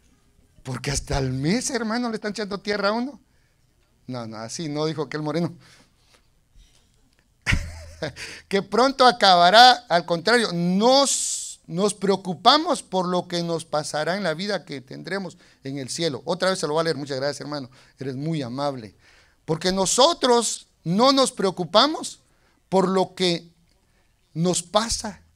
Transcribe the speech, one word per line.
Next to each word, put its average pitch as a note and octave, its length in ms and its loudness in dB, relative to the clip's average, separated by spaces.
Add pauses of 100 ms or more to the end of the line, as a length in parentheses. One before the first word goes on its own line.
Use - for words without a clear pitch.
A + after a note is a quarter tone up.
(640)
Porque B2+ 280 -8
hasta C#3 280 -4
el C3 140 -2
mes, E3+ 380 -2
hermano, A#3 380 -4
le A3 80 -6
están G#3 160 -8
echando G3+ 280 -8
tierra G3+ 280 -2
a G#3+ 40 2
uno. A#3+ 280 -6 (840)
No, A#2+ 200 -10
no, A2 100 -14
así A#2 320 -10
no D3+ 180 -4
dijo D#3+ 160 -4
aquel D3+ 200 -8
moreno. E3 320 -4 (1900)
<laughs> - 1040 -8
Que G3 140 0
pronto B3+ 440 4
acabará, G#3+ 680 8 (160)
al E3+ 160 2
contrario, F3 480 0
nos, G3+ 1120 0
nos G3 280 -2
preocupamos G3+ 880 0
por F#3 240 -2
lo F3+ 200 -2
que F3 160 -4
nos E3 220 -4
pasará D3+ 520 -4
en G3+ 60 -6
la D#3+ 120 -2
vida F#3+ 300 -6
que C#3 160 -12
tendremos D#3+ 580 -10 (260)
en C3+ 140 -8
el C3 100 -10
cielo. D#3+ 360 -4
Otra F3+ 260 -2
vez F#3 80 -2
se E3 80 -4
lo D3 80 -2
voy E3 80 2
a - 20 -4
leer, D#3+ 120 -2
muchas C3+ 200 -8
gracias, C3+ 240 -4
hermano, C#3 300 -10 (280)
eres C3 180 -8
muy D3+ 260 -4
amable. B2+ 520 -6 (500)
Porque D#3+ 280 -2
nosotros A#3+ 960 2 (160)
no A3 280 4
nos C4+ 200 2
preocupamos G3+ 880 0 (480)
por F#3 200 2
lo F#3 260 0
que F3 340 -2 (840)
nos E3+ 280 0
pasa G#3+ 600 -4 (140)